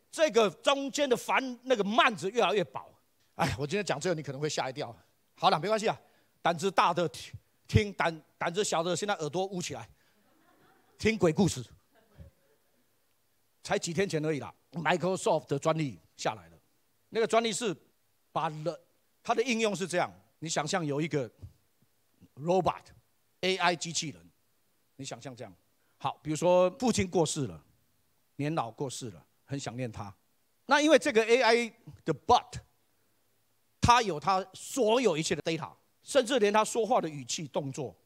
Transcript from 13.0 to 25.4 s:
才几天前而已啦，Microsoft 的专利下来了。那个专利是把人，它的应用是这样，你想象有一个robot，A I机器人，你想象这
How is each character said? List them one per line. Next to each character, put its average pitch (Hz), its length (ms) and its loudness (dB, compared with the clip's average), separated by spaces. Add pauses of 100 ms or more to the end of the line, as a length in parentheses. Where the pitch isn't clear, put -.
才 - 160 -2
几 170 140 -6
天 190 160 0
前 151 160 -4
而 156 80 -2
已 143 60 -4
啦， 107 160 -12 (180)
Microsoft 170 760 0
的 139 100 -2
专 160 180 0
利 139 220 -4 (180)
下 127 180 -4
来 90 140 -18
了。 82 100 -20 (520)
那 214 100 -4
个 226 60 2
专 226 180 4
利 226 80 -2
是 190 240 -4 (560)
把 160 160 -2
人， 156 320 -8 (420)
它 233 120 0
的 226 80 2
应 233 180 0
用 208 160 0
是 185 100 -4
这 165 120 -2
样， 127 120 0 (280)
你 160 100 -10
想 156 180 -2
象 170 200 -2
有 143 160 -2
一 165 60 -4
个 139 220 -4 (1040)
robot，A - 1200 -2
I 175 180 2
机 165 160 -8
器 156 160 -6
人， 87 220 -16 (640)
你 135 100 -14
想 120 160 -12
象 127 160 -14
这 120 80 -16